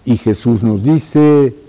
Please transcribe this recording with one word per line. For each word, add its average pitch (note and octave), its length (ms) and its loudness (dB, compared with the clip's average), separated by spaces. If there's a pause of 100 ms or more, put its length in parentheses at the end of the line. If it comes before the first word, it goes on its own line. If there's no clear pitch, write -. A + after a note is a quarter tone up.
Y A#2+ 100 0
Jesús A2 460 -2
nos G#2+ 200 -2
dice, D3 720 0 (140)